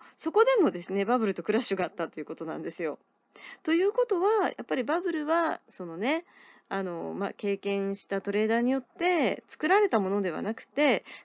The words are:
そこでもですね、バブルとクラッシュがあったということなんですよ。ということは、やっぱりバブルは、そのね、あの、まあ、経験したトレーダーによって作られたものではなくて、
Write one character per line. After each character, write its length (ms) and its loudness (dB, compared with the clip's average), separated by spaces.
そ 140 -6
こ 120 6
で 180 6
も 100 6
で 100 -6
す 100 -10
ね、 140 0
バ 140 2
ブ 80 0
ル 80 0
と 80 -8
ク 80 0
ラ 80 2
ッ 20 0
シ 140 -2
ュ 20 0
が 80 -2
あ 40 -4
っ 40 -16
た 140 -4
と 120 -12
い 40 -6
う 20 -12
こ 100 -10
と 100 -10
な 120 -6
ん 60 -8
で 80 -8
す 100 -10
よ。 160 -4
と 120 0
い 100 4
う 80 4
こ 160 2
と 120 0
は、 260 4
や 180 -2
っ 20 -16
ぱ 100 -2
り 80 0
バ 160 0
ブ 120 -2
ル 160 -4
は、 400 0
そ 180 -12
の 100 -10
ね、 300 0
あ 120 -2
の、 340 -6
ま 120 -2
あ、 100 -8
経 200 -2
験 380 -2
し 100 -10
た 140 -2
ト 120 -4
レ 140 2
ー 20 2
ダ 100 2
ー 40 2
に 100 2
よ 80 0
っ 40 -6
て 640 0
作 200 -4
ら 120 4
れ 100 4
た 100 2
も 100 0
の 120 2
で 100 0
は 100 -6
な 140 -4
く 80 -14
て、 420 2